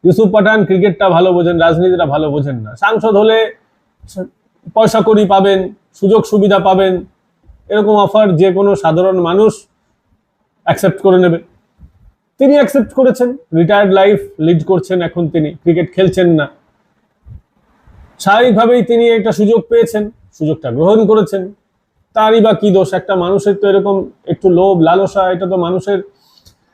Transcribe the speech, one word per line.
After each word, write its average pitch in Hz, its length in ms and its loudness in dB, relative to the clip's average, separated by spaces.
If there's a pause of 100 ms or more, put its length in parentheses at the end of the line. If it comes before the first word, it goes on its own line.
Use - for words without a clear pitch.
ইউসুফ 185 280 2
পাঠান 214 340 2
ক্রিকেটটা 190 440 0
ভালো 180 240 2
বোঝেন, 175 260 0
রাজনীতিটা 170 460 0
ভালো 151 260 -4
বোঝেন 139 280 -6
না। 110 160 -14
সাংসদ 214 400 -2
হলে 220 380 0 (1200)
পয়সা 220 320 2
কড়ি 208 200 2
পাবেন, 190 480 0 (200)
সুযোগ 220 320 0
সুবিধা 202 340 0
পাবেন, 185 460 0 (640)
এরকম 208 260 0
অফার 202 400 2
যে 185 180 2
কোনো 196 220 0
সাধারণ 180 440 -2
মানুষ 190 480 0 (960)
অ্যাকসেপ্ট 190 380 -2
করে 185 180 2
নেবে। 170 180 2 (1000)
তিনি 277 160 2
অ্যাকসেপ্ট 277 400 0
করেছেন, 247 440 0 (180)
রিটায়ার্ড 190 380 2
লাইফ 202 260 2 (200)
লিড 160 260 0
করছেন 185 360 -2
এখন, 165 260 -4
তিনি 151 260 -4
ক্রিকেট 165 420 -2
খেলছেন 185 340 2
না। 151 180 0 (1700)
স্বাভাবিকভাবেই 233 640 2
তিনি 233 260 2
একটা 220 220 0
সুযোগ 208 380 0
পেয়েছেন, 220 400 -2 (240)
সুযোগটা 156 380 -6
গ্রহণ 190 360 2
করেছেন। 202 460 -2 (600)
তারই 220 280 2
বা 220 120 2
কি 208 180 0
দোষ? 185 220 0
একটা 185 220 -4
মানুষের 190 460 -2
তো 208 60 0
এরকম 196 420 0 (180)
একটু 185 220 -2
লোভ, 180 300 2
লালসা, 185 520 0
এটা 185 160 -6
তো 185 100 -4
মানুষের, 185 420 -4 (760)